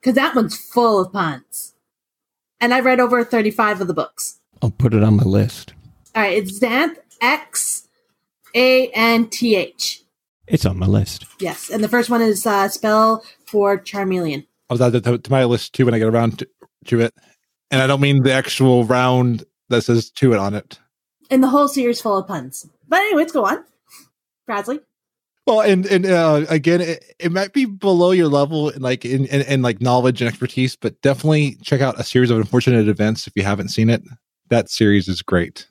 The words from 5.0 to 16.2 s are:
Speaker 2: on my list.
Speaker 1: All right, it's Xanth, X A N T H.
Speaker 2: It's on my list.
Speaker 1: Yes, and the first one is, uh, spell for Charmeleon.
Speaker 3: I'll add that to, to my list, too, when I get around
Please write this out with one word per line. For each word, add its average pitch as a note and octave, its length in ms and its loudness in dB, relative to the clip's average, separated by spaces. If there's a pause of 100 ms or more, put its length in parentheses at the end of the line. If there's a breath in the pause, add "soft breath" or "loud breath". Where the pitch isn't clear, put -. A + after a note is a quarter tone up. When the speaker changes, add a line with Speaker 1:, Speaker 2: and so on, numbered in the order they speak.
Speaker 2:
on G#2+ 120 6
my G2+ 80 4
list. - 500 -2 (420)
Speaker 1:
All A3 60 0
right, G3 140 -2
it's G3 220 -6
Xanth, B3+ 380 -2 (240)
X - 680 -6 (680)
A B3+ 340 2
N A#3 400 0
T A#3 280 0
H. - 460 -8 (440)
Speaker 2:
It's - 180 0
on F#2 140 -2
my F#2 80 -2
list. G2 400 0 (140)
Speaker 1:
Yes, - 280 -8
and G#3+ 160 -4
the G#3+ 40 -4
first A#3 200 0
one A#3 140 0
is, G#3+ 240 0
uh, G3+ 220 0
spell A3 540 0 (220 loud breath)
for G3+ 340 0
Charmeleon. F#3 680 -6 (240)
Speaker 3:
I'll A#2+ 120 0
add A#2+ 100 2
that A2+ 120 -2
to, A#2+ 120 0
to - 140 -8
my C3 140 2
list, A#2+ 280 -2
too, B2+ 140 0
when A#2+ 80 2
I A2+ 40 0
get A2 100 0
around A#2 320 0